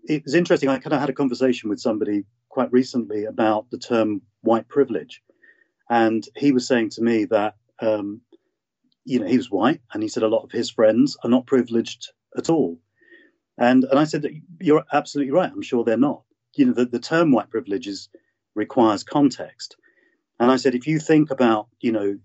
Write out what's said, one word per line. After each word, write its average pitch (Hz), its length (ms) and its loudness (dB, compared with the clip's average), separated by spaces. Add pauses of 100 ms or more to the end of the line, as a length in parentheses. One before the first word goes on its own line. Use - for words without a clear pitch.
it 151 160 -4
was 143 120 -4
interesting. 170 340 2
I 131 100 -2
kind 151 140 -6
of 131 80 0
had 139 80 -4
a 131 40 -4
conversation 127 560 -2
with 98 120 -6
somebody 104 420 -2 (240)
quite 120 240 -4
recently 113 540 0
about 110 460 -2
the 123 60 -12
term 107 440 -2 (200)
white 113 280 0
privilege. 120 520 -2 (680)
And 113 360 2 (120)
he 143 160 2
was 123 140 0
saying 113 240 0
to 110 100 -8
me 113 240 2
that, 104 300 0 (260)
um, 107 400 -2 (800)
you 127 160 -2
know, 98 80 -6
he 123 100 2
was - 140 -4
white, 110 300 0 (100)
and 107 100 -6
he 110 60 -4
said 107 160 -4
a 110 40 2
lot 110 160 0
of - 80 -20
his 113 180 -4
friends 117 540 2
are 120 60 -4
not 123 180 2
privileged 117 640 -2 (260)
at - 120 -8
all. 85 300 0 (800)
And, 127 260 4
and 135 160 2
I 156 60 4
said 156 160 -4
that - 100 -8 (300)
you're 165 320 2
absolutely 143 400 -2
right. 170 180 2
I'm 143 100 -12
sure 120 220 -2
they're 113 140 0
not. 135 240 0 (340)
You 135 120 4
know, 123 60 2
the, 120 120 2
the 120 140 -6
term 160 320 2
white 107 180 2
privilege 98 380 -6
is, 98 200 -12 (480)
requires 107 480 0
context. - 720 -2 (640)
And 123 120 4
I 131 40 4
said, 123 200 0
if 123 120 -6
you 156 120 0
think 151 320 2
about, 113 360 0 (120)
you 120 120 -2
know, 101 340 -2